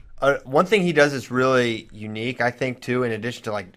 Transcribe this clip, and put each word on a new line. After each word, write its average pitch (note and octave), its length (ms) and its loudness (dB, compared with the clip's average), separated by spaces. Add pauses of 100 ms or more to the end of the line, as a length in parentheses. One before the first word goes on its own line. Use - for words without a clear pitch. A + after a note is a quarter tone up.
(200)
uh, C3+ 240 2
one D3 220 2
thing G3+ 160 2
he F3 100 0
does D3 200 6
is B2 180 -8
really B2 640 2
unique, A2 480 -8
I A#2+ 100 2
think, B2+ 300 -6
too, B2 240 -2
in A#2 80 -2
addition A2+ 320 -8
to, A2 80 -6
like, G2 240 -6